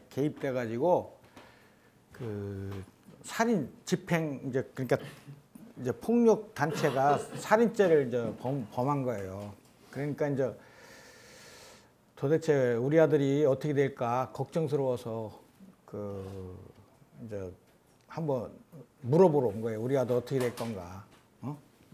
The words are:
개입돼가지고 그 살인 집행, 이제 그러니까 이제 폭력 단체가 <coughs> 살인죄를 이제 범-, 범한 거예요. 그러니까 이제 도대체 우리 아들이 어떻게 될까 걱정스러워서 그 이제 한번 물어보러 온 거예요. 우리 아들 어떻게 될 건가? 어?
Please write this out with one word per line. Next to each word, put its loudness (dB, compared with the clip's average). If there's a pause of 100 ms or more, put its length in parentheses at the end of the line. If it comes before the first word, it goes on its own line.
개입돼가지고 0 (960)
그 -8 (380)
살인 0 (120)
집행, -2
이제 -2
그러니까 0 (840)
이제 -2
폭력 2
단체가 2 (120)
<coughs> -10
살인죄를 4
이제 -2
범-, -4
범한 0
거예요. -6 (380)
그러니까 -4
이제 -2 (1600)
도대체 2
우리 4
아들이 4
어떻게 2
될까 0
걱정스러워서 -4 (420)
그 -10 (680)
이제 -10 (560)
한번 -4 (500)
물어보러 6
온 -4
거예요. -4
우리 0
아들 2
어떻게 -2
될 -2
건가? -10 (360)
어? -8 (380)